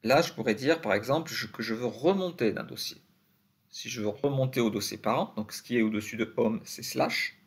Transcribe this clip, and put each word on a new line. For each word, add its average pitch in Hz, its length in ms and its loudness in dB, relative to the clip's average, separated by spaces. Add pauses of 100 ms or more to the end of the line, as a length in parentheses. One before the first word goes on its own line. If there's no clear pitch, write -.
Là, 135 180 8
je - 120 -2
pourrais 110 220 2
dire, 143 260 2
par 101 120 2
exemple, 131 380 0
je, 113 160 -4
que - 160 -8
je 113 100 -2
veux 120 120 -2
remonter 165 680 2
d'un - 120 -6
dossier. - 340 -10 (720)
Si - 180 -12
je 120 140 -6
veux 104 80 0
remonter 131 500 2
au 113 100 4
dossier 104 280 -2
parent, 135 400 0
donc 107 160 -6
ce - 80 -12
qui 120 160 -2
est 113 40 6
au-dessus 110 360 0
de 113 180 -2
home, 113 300 2
c'est - 180 -12
slash - 640 -2